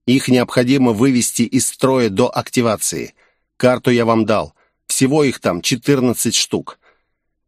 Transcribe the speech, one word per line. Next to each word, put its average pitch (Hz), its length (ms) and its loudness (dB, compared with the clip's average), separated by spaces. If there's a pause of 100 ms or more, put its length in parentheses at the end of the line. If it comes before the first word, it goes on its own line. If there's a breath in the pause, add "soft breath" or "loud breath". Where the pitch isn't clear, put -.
Их 127 220 2
необходимо 127 640 2
вывести 120 520 0
из 113 240 -2
строя 127 420 -2
до 101 260 0
активации. 104 800 -4 (440)
Карту 127 340 2
я 117 140 2
вам 113 200 2
дал. 98 280 -2 (340)
Всего 143 360 0
их 127 160 -2
там 87 220 -2
четырнадцать 123 720 0
штук. - 440 -6 (680)